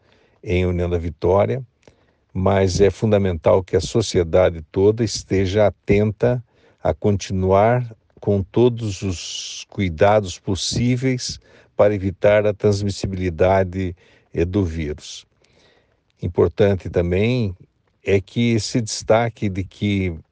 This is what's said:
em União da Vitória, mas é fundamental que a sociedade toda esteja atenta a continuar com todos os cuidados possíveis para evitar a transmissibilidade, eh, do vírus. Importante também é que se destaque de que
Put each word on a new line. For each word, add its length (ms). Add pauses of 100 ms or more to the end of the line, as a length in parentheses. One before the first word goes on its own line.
(440)
em 220
União 240
da 80
Vitória, 680 (680)
mas 500
é 100
fundamental 720
que 120
a 60
sociedade 800 (100)
toda 320
esteja 640
atenta 800 (400)
a 100
continuar 1000 (240)
com 240
todos 580
os 680
cuidados 680
possíveis 1000 (360)
para 200
evitar 500
a 80
transmissibilidade, 1400 (380)
eh, 120
do 180
vírus. 600 (960)
Importante 680
também 680 (480)
é 180
que 380
se 200
destaque 680
de 140
que 520 (160)